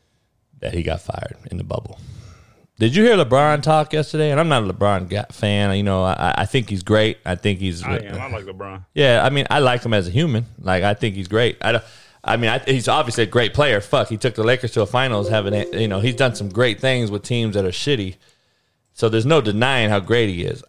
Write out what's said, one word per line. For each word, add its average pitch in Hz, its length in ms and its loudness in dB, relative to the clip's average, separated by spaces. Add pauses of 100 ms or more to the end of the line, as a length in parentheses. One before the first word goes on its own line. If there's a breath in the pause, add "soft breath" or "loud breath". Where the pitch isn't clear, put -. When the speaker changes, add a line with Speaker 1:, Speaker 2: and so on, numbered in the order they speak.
(600)
Speaker 1:
that - 140 -6
he 85 80 -2
got 82 180 -4
fired - 360 -10 (140)
in 90 60 -10
the 92 80 -6
bubble. - 340 -8 (800 loud breath)
Did 113 160 2
you 208 100 6
hear 233 120 6
LeBron 147 460 4
talk 156 300 2
yesterday? 151 380 0
And 139 100 2
I'm 170 80 2
not 131 140 4
a 95 100 -2
LeBron 95 380 0
guy, 101 220 -4
fan. 101 440 0
You 101 60 0
know, 95 220 0
I, 90 340 0
I - 80 0
think 120 240 -2
he's 95 120 -4
great. 107 440 2
I 92 80 -4
think 98 240 -2
he's 90 240 -4
Speaker 2:
I 135 160 -4
am. 101 220 -10
I 131 100 -10
like 110 140 -10
LeBron. 95 500 -14
Speaker 1:
Yeah, 127 300 4
I 131 40 4
mean, 139 220 0
I 135 80 2
like 123 240 2
him 117 100 -2
as 98 160 2
a - 20 -6
human. 117 360 0 (120)
Like, 92 240 0
I 104 120 2
think 107 220 -4
he's 92 120 -8
great. 110 320 0
I 110 120 0
don't, 113 120 -2 (400 loud breath)
I 113 140 0
mean, 117 120 0
I, 123 100 0
he's 135 280 -2
obviously 120 360 0
a - 20 0
great 113 260 0
player. 131 300 2
Fuck, 127 260 0
he 110 80 -6
took 117 180 -2
the 110 100 -2
Lakers 123 280 0
to 113 100 2
a 98 40 0
finals. 120 420 -2
Having, 104 500 -2
you 113 100 0
know, 98 120 -2
he's 123 140 0
done 131 200 0
some 101 140 -8
great 110 320 0
things 123 300 0
with 101 120 -6
teams 117 320 -2
that 98 120 0
are - 40 -2
shitty. 101 460 -4 (800)
So 113 160 2
there's 113 160 2
no 156 160 4
denying 110 480 2
how 101 100 2
great 110 300 0
he 90 140 -4
is. 90 240 -6